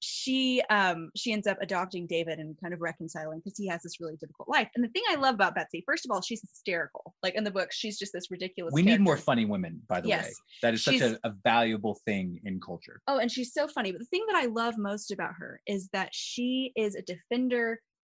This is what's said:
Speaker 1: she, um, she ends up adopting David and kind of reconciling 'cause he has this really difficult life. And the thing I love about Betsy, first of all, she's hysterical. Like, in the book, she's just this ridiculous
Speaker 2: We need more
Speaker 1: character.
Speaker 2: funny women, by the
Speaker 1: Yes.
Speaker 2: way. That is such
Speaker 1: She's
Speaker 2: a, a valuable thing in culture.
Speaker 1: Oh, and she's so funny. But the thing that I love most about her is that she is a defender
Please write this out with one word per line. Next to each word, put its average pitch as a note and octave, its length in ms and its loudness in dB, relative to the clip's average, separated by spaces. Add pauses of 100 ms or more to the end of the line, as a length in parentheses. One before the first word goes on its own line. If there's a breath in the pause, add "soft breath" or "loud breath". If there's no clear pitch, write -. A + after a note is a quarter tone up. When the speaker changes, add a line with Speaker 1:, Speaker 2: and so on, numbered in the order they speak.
Speaker 1:
she, C4 680 2
um, F3+ 440 4
she - 200 -4
ends G#3 120 -2
up G3 140 2
adopting F#3 460 -2
David E3 320 -2
and D#3 200 -10
kind F3 140 -8
of E3 80 -8
reconciling D#3+ 640 -8
'cause G3 120 -10
he G3+ 120 -6
has E3+ 160 -4
this - 180 -12
really D#3+ 160 -10
difficult - 320 -16
life. C4 260 2
And A#3+ 80 2
the A3+ 60 0
thing F4+ 220 -4
I E4 60 2
love C4+ 180 4
about F#3+ 200 2
Betsy, E3+ 300 -4
first D4 220 -2
of B3+ 40 -2
all, F#3+ 120 0
she's A3+ 180 -6
hysterical. - 840 -6
Like, F#3 120 0
in G#3+ 100 0
the G#3 60 -2
book, F#3 200 0
she's G#3 280 -6
just G3 160 -8
this F3 160 -8
ridiculous F3+ 420 -6
Speaker 2:
We D3 80 4
need G3+ 200 8
more F3+ 160 8
Speaker 1:
character. - 100 -4
Speaker 2:
funny A#2+ 180 4
women, F#2 460 -2
by F2+ 100 0
the A2 80 -2
Speaker 1:
Yes. - 160 2
Speaker 2:
way. - 80 -10 (300 soft breath)
That A#2 100 4
is A2 120 0
such C3+ 100 4
Speaker 1:
She's C3 80 4
Speaker 2:
a, A2+ 200 4
a A2 120 -2 (100)
valuable A2+ 600 4
thing F#2 380 -2
in F#2+ 180 -4
culture. - 440 -12
Speaker 1:
Oh, C#4 120 2
and A#3 120 2
she's A#3+ 220 -6
so D4 160 0
funny. A3 240 -2
But F3+ 60 -8
the A#3+ 80 -12
thing G4 200 -2
that G4+ 100 2
I C#4+ 100 4
love A3+ 320 -2
most G#3 320 -4
about F#3 280 -4
her - 280 -14
is G3 260 -4
that F#3+ 220 -4
she B3+ 600 -2
is G#3+ 200 0
a F#3 80 -8
defender A#3 800 -2 (220)